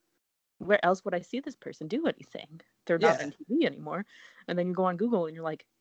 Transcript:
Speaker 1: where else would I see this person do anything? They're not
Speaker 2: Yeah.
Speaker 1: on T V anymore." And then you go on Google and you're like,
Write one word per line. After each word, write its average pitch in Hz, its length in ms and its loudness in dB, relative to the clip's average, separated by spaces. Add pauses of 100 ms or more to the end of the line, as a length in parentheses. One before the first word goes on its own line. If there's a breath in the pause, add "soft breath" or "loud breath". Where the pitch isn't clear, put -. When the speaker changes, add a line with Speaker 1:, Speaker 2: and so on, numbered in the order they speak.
(600)
Speaker 1:
where 196 260 2
else 185 200 2
would 190 100 -4
I 175 60 -2
see - 200 -8
this 277 140 -10
person - 320 -12
do 277 200 -2
anything? - 540 -8 (240)
They're 170 140 2
not 156 200 6
Speaker 2:
Yeah. 151 60 -4
Speaker 1:
on 143 60 -8
T - 60 -16 (120)
V 294 160 4
anymore." 156 400 -4 (420 soft breath)
And 180 120 -2
then 175 80 0
you 180 60 -2
go 185 120 2
on 180 120 0
Google 208 300 2
and 160 80 -10
you're 165 80 -12
like, 156 220 -6 (160)